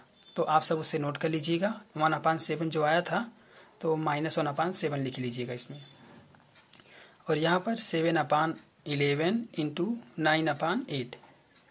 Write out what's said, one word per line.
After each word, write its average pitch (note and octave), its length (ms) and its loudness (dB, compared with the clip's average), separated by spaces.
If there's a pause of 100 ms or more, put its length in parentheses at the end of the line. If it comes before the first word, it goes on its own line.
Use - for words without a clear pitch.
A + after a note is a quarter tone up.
(380)
तो F3 60 2
आप D#3 200 4
सब E3 160 0
उसे D#3 200 -2
note C#3+ 180 -2
कर D#3+ 120 0
लीजिएगा। E3 520 0 (160)
one D#3 180 4
upon D#3+ 240 2
seven D#3+ 320 -2
जो D#3 140 2
आया D#3+ 180 4
था, G#3 300 -4 (480)
तो D#3+ 160 0
minus D#3 420 0
one D#3 80 2
upon D#3+ 260 0
seven D3 260 -2
लिख C3 200 -4
लीजिएगा B2 340 -4
इसमें। C#3 320 -12 (1400)
और D#3 100 2
यहाँ E3+ 220 2
पर A3+ 160 -4
seven E3 460 2
upon D3+ 320 2 (340)
eleven C#3+ 500 2 (220)
into D3+ 260 -2 (340)
nine D#3 280 2
upon E3 400 0
eight, C3 280 -6 (540)